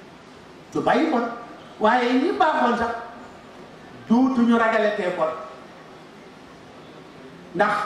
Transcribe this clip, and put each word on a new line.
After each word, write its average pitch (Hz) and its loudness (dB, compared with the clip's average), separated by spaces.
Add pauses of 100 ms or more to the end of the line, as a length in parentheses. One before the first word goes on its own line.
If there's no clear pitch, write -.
(720)
du 156 -2
bàyyi 262 2
bon, 240 0 (560)
waaye 240 2
ñi 294 2
baaxoon 254 2
sax 233 -4 (1120)
duutu 254 4
ñu 233 4
ragaletee 214 2
bon, - 0 (2250)
ndax 202 2 (140)